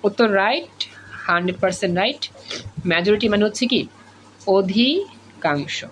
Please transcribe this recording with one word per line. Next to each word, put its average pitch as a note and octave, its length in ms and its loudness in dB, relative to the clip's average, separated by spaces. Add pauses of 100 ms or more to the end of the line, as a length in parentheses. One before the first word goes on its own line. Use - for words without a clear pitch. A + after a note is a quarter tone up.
উত্তর G#3 340 2
রাইট, A#3+ 500 -2 (400)
হান্ড্রেড F3+ 340 0
পার্সেন্ট F#3 380 0
রাইট। A#3+ 320 -2 (560)
মেজরিটি G3+ 420 2
মানে G#3 160 2
হচ্ছে G#3+ 220 -2
কি? F#3+ 200 0 (600)
অধিকাংশ। G3 1500 0